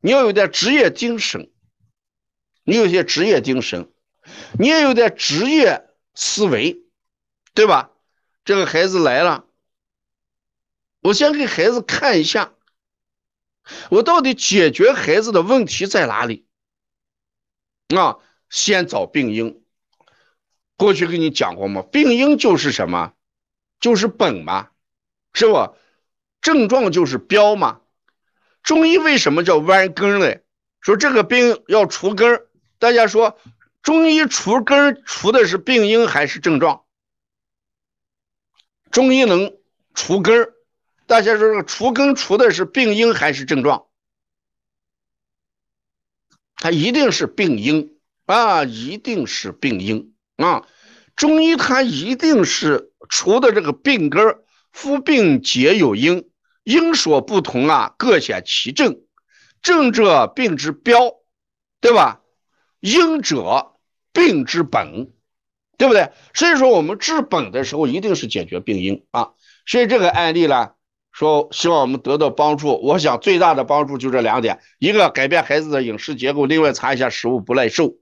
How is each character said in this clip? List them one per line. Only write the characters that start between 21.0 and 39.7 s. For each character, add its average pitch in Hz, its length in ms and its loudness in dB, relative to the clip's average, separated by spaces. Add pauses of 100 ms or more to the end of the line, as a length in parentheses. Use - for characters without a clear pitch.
跟 170 140 -4
你 160 100 -2
讲 101 240 -4
过 98 140 -8
吗？ 98 140 -6 (100)
病 277 220 2
因 285 240 2
就 208 180 2
是 143 160 -4
什 87 180 -6
么？ 87 220 -6 (680)
就 233 160 2
是 208 140 0
本 139 340 -4
嘛， 95 280 -6 (640)
是 - 140 0
不？ 156 300 0 (640)
症 285 280 2
状 254 220 0
就 170 160 0
是 131 120 -6
标 208 360 2
嘛。 151 280 -4 (840)
中 320 240 2
医 339 100 4
为 311 180 0
什 165 160 0
么 170 120 0
叫 170 140 4
弯 185 340 2
根 202 180 -2
儿 202 80 0
嘞？ 156 240 0 (380)
说 202 160 0
这 277 160 0
个 220 100 2
病 240 460 2
要 196 180 2
除 196 300 -6
根 220 120 2
儿， 240 200 0 (320)
大 233 100 2
家 233 160 4
说 214 320 0 (420)
中 320 280 2
医 311 180 2
除 220 380 -2
根 277 120 2
儿 285 280 2
除 - 260 -4
的 233 160 4
是 175 100 -4
病 226 300 0
因 226 220 2
还 147 180 -2
是 135 140 -10
症 160 180 0
状？ 147 240 0 (2000)
中 262 240 2
医 262 100 4
能 196 320 0 (380)